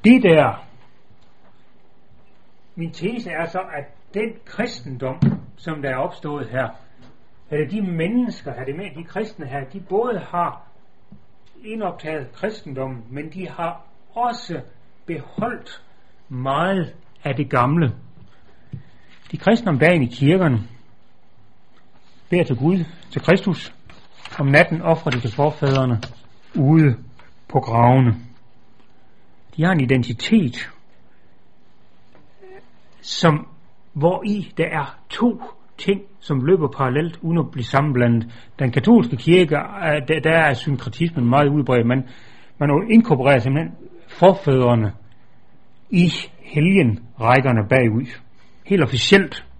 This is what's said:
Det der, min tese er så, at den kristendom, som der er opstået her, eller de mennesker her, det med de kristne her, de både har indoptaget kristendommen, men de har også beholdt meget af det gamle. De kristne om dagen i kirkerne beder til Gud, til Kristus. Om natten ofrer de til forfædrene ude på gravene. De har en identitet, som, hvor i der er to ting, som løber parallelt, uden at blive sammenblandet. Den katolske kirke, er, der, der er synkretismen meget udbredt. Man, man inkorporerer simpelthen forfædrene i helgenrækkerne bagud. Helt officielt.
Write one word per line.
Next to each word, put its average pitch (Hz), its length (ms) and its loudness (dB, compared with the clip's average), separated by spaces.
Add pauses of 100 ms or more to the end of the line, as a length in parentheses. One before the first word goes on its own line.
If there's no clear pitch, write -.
Det 233 200 8
der, 151 420 4 (2000)
min 165 160 -10
tese 214 380 -8
er 170 160 -6
så, 180 140 -8
at - 260 -10 (280)
den 226 200 -4 (120)
kristendom, - 760 -6 (360)
som 156 240 -10
der 139 80 -4
er 127 80 -2
opstået 147 520 -6
her, 123 200 -4 (840)
eller 151 180 -2
de 208 120 -6
mennesker 180 720 -4
her, 127 120 -12
det 139 100 -8
med 196 100 -12 (100)
de 165 80 -14
kristne 190 420 -10
her, 135 200 -8
de 190 140 -16
både 208 400 -2
har - 480 -6 (1000)
indoptaget 165 680 -8
kristendommen, 131 760 -8
men 151 240 -12
de 185 160 -12
har 170 360 -8 (300)
også 226 460 -6 (440)
beholdt - 760 -10 (460)
meget 143 680 -2 (280)
af 139 120 -4
det - 140 -4
gamle. 139 460 2 (1400)
De 156 60 -8
kristne 220 340 2
om 131 80 0
dagen 160 240 4
i - 20 2
kirkerne 143 540 2 (1700)
beder 175 140 2
til 143 120 0
Gud, 165 300 0 (260)
til 135 100 -4
Kristus. - 520 0 (640)
Om 139 80 0
natten 160 340 4
ofrer 165 300 0
de 123 80 -2
til 113 160 -6
forfædrene 135 680 0 (540)
ude 151 420 4 (520)
på 131 100 0
gravene. 120 560 4 (1400)
De 156 60 0
har 185 80 2
en 165 80 2
identitet, 127 880 0 (2250)
som, - 460 0 (460)
hvor 165 320 0
i 208 320 -6
der 165 80 0
er 147 320 -6 (120)
to - 320 -2 (360)
ting, 196 240 -2 (180)
som 135 260 -4
løber 160 220 2
parallelt, 139 540 -2
uden 165 180 0
at - 120 -4
blive 123 120 -8
sammenblandet. 123 680 2 (280)
Den 131 120 0
katolske 196 460 4
kirke, 160 380 4
er, 151 440 -2
der, 156 200 -2
der 160 180 2
er 151 160 4
synkretismen 131 760 -2
meget 143 200 4
udbredt. 127 380 2
Man, 127 160 0 (540)
man 147 340 2
inkorporerer 139 480 6
simpelthen 135 360 -2 (320)
forfædrene 127 840 4 (960)
i 175 200 4 (300)
helgenrækkerne 127 1300 2
bagud. 120 360 2 (600)
Helt 190 180 2
officielt. 156 600 2 (140)